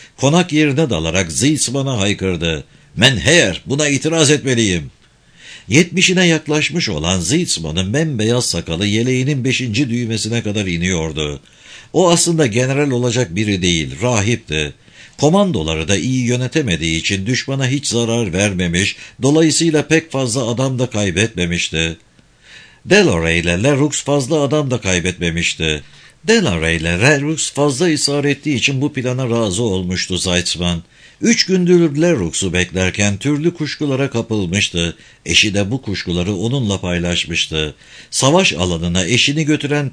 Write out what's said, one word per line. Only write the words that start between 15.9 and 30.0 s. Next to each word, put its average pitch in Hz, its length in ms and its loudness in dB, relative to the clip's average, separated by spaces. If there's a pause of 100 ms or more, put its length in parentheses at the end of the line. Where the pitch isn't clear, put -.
iyi 127 280 0
yönetemediği 117 760 0
için 95 260 -2
düşmana 131 420 -2
hiç 143 180 -2
zarar 113 460 0
vermemiş, 92 640 0 (260)
dolayısıyla 151 640 2
pek 156 260 0
fazla 131 360 -2
adam 127 300 -2
da 127 120 0
kaybetmemişti. 87 1080 -2 (880)
Delore 87 540 4
ile 87 240 0
Lerux 143 420 0
fazla 143 360 0
adam 143 300 0
da 123 100 -2
kaybetmemişti. 85 1000 -2 (420)
Delore 95 520 2
ile 85 240 -2
Lerux 147 520 0
fazla 143 340 0
ısrar 143 380 0
ettiği 143 320 0
için 131 240 0
bu 143 120 -2
plana 127 380 -2
razı 113 320 0
olmuştu 92 560 -2